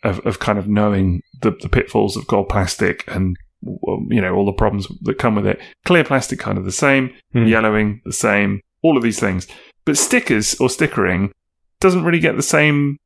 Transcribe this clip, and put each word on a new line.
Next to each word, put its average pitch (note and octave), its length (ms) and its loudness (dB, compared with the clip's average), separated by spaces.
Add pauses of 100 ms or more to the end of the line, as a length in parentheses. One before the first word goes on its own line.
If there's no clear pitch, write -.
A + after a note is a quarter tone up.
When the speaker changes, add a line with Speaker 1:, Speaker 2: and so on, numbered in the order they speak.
Speaker 1:
of, F#2+ 220 0
of G#2+ 140 -2
kind G#2 200 0
of F#2+ 80 -4
knowing G2+ 540 2 (200)
the, A2 100 2 (100)
the - 80 -8
pitfalls G#2 480 0
of A#2+ 100 -10
gold G2+ 220 0
plastic F#2+ 580 -2
and, F#2+ 280 -2 (280)
w-, - 460 -6
you A2 120 2
know, F#2 140 -2
all G2+ 100 2
the G2 80 -2
problems G2+ 340 -2 (140)
that - 180 -4
come A2+ 160 0
with G2+ 120 0
it. G2 120 -2 (260)
Clear E3+ 180 4
plastic, - 360 -2
kind G2 180 -4
of F#2+ 80 -6
the F#2+ 60 -6
same. C3+ 400 0 (220)
Speaker 2:
Hmm. A#2 120 4
Speaker 1:
Yellowing, G#2+ 600 2
the - 80 -10
same. G2+ 480 0 (200)
All D#3+ 160 4
of A#2 60 2
these A2+ 160 0
things. F#2 280 -2 (380)
But D3 120 0
stickers B2+ 640 0
or B2+ 100 2
stickering G2 600 -2 (480)
doesn't F3+ 240 4
really E3+ 160 2
get D#3+ 160 0
the C#3 80 -2
same D3 640 2